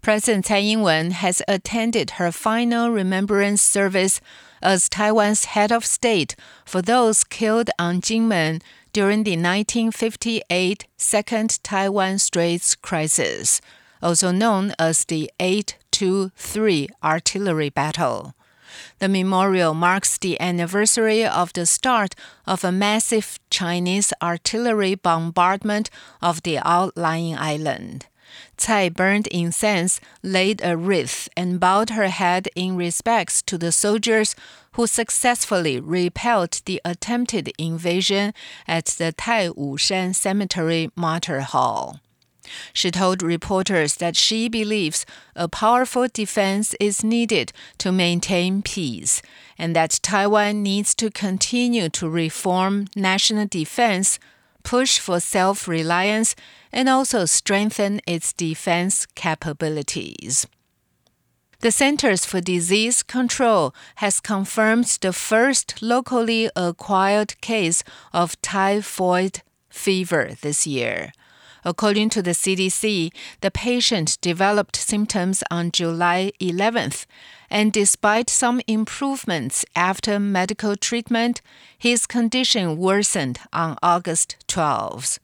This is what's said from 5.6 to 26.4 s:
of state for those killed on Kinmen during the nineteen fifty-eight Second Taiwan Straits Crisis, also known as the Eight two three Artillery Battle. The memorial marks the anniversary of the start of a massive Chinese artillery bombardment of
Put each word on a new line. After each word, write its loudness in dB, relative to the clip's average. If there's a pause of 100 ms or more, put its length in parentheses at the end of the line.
of 0
state 0 (300)
for -2
those 4
killed 0 (100)
on 0
Kinmen 0 (300)
during 2
the 0
nineteen 0
fifty-eight -2 (120)
Second 0
Taiwan 0
Straits 0
Crisis, -2 (400)
also 2
known 2
as 0
the -4
Eight -2 (140)
two 0
three -2 (120)
Artillery -2
Battle. -4 (680)
The 0
memorial 2
marks 0
the -2
anniversary 2
of 0
the -2
start 0 (320)
of -2
a 0
massive 0 (100)
Chinese 0 (100)
artillery 0
bombardment 0 (320)
of 0